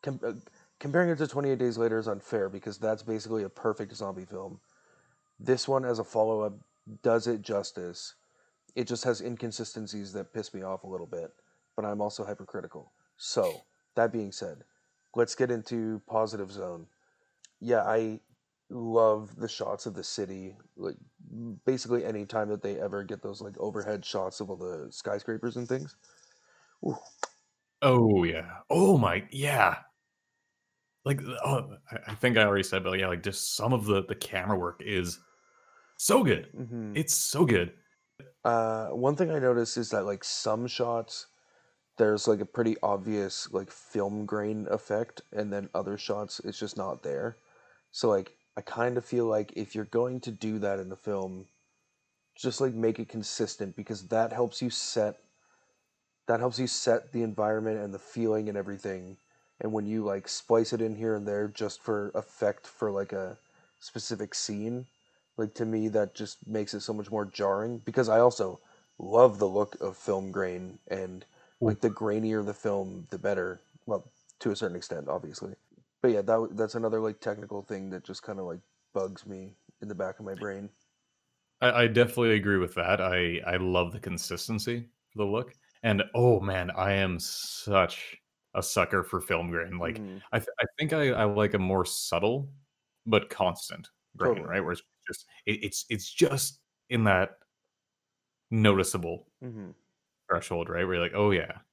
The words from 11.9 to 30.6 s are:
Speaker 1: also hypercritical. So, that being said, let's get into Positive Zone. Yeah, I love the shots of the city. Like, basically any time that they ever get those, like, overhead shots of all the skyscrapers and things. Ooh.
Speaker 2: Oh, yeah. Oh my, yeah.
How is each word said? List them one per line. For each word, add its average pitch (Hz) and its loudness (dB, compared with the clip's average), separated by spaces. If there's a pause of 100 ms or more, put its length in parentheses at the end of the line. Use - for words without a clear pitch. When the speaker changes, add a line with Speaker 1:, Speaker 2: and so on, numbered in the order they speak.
Speaker 1:
also 104 -4
hypercritical. 95 -12 (240)
So, - 0 (340)
that 113 4
being 107 -4
said, 85 -10 (520)
let's 120 2
get 123 2
into 110 -4
Positive 107 -2
Zone. 90 -10 (720)
Yeah, 117 2
I 110 0 (480)
love 113 2
the 110 -6
shots - -6
of 107 -8
the 92 -10
city. 95 -8 (220)
Like, 95 -8 (720)
basically 120 0
any 107 -4
time 107 -2
that 104 -4
they 101 -4
ever 101 -4
get 98 -10
those, 101 -10
like, 101 -12
overhead 104 -4
shots 95 -6
of 98 -6
all 98 -6
the 82 -8
skyscrapers 110 -6
and 120 -6
things. 131 -4 (920)
Ooh. - -2 (840)
Speaker 2:
Oh, 117 8
yeah. 82 -2 (100)
Oh 185 8
my, 98 2
yeah. 135 2 (1200)